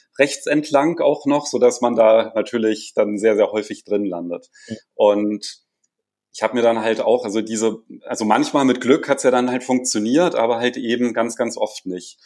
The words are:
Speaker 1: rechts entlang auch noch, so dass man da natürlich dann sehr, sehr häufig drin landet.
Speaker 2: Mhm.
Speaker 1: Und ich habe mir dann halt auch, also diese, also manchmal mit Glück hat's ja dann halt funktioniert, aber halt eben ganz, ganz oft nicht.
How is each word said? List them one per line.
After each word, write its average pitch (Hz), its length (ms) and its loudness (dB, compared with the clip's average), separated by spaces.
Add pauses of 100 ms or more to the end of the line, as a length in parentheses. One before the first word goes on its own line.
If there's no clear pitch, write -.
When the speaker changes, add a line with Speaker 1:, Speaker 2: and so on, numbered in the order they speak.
(200)
Speaker 1:
rechts 143 260 -2
entlang 147 540 0
auch 147 260 0
noch, 143 220 0
so - 100 -4
dass 120 240 4
man 120 140 0
da 113 400 4
natürlich 110 580 -2
dann 104 240 0
sehr, 107 180 2
sehr 101 160 2
häufig 107 320 -6
drin 101 220 -2
landet. 87 460 -8 (160)
Speaker 2:
Mhm. 110 100 -10 (160)
Speaker 1:
Und 104 640 0 (760)
ich - 100 -4
habe 110 120 -2
mir 123 60 2
dann 117 180 4
halt 110 220 0
auch, 120 240 2
also 107 160 -2
diese, 107 380 -2 (260)
also 117 180 -8
manchmal 135 400 0
mit 127 160 0
Glück 139 300 0
hat's 135 140 0
ja 127 80 4
dann 127 200 0
halt 127 140 -4
funktioniert, 127 680 0
aber 117 260 0
halt 123 180 -2
eben 120 360 -2
ganz, 117 220 -2
ganz - 220 -4
oft - 280 -6
nicht. 90 400 -12